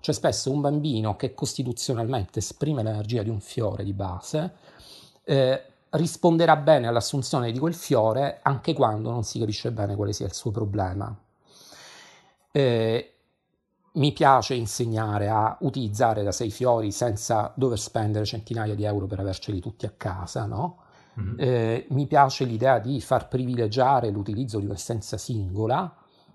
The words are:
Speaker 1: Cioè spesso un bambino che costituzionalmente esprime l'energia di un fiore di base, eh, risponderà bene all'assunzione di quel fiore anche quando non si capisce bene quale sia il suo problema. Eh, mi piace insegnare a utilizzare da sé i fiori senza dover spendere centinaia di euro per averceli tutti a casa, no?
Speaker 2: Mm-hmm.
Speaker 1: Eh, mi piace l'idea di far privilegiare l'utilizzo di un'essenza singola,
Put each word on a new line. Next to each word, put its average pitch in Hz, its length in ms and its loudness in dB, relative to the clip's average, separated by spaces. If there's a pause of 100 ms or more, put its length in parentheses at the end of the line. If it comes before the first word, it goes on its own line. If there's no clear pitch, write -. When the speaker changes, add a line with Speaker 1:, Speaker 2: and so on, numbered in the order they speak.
Speaker 1:
Cioè - 120 0
spesso - 380 0
un 143 100 0
bambino 143 540 0
che - 180 -4
costituzionalmente 120 1080 -4
esprime 143 420 -2
l'energia 107 400 -2
di 107 80 -2
un 107 80 -4
fiore 101 460 -4
di 98 80 -4
base, 98 600 -6 (680)
eh, 135 420 2 (260)
risponderà 165 680 4
bene 143 320 6
all'assunzione 120 640 0
di 123 60 -4
quel 165 160 0
fiore 127 680 2
anche 139 300 0
quando 117 380 2
non 117 140 -2
si - 140 -8
capisce 117 340 -2
bene 101 240 -2
quale 101 160 -2
sia - 140 -6
il 92 80 -8
suo - 160 -6
problema. 101 680 -4 (1400)
Eh, 117 600 2 (800)
mi 147 200 2
piace 135 420 4
insegnare 110 760 -2
a 110 320 2
utilizzare 113 600 0
da 101 80 0
sé 120 140 -4
i 107 60 -2
fiori 113 420 2
senza 110 640 0
dover 127 220 0
spendere 107 460 -2
centinaia 110 500 -6
di 101 100 -4
euro 101 220 -2
per 98 120 -6
averceli 95 420 -6
tutti - 240 -10
a 107 120 -8
casa, 95 500 -6
no? 123 380 -6 (360)
Speaker 2:
Mm-hmm. 95 180 -6
Speaker 1:
Eh, 120 520 0
mi 135 160 0
piace 139 380 4
l'idea 120 340 2
di 120 220 -4
far - 260 -2
privilegiare 123 840 0
l'utilizzo 104 500 -4
di 101 60 -4
un'essenza 107 520 -6
singola, 110 720 -2 (420)